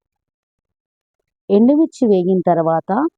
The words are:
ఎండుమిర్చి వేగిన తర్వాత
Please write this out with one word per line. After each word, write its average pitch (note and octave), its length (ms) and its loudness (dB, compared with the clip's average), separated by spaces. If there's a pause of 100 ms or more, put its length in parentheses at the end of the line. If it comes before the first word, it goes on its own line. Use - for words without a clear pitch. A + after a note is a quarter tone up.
(1500)
ఎండుమిర్చి C4 560 2
వేగిన F#3 380 0
తర్వాత E3 460 -2 (280)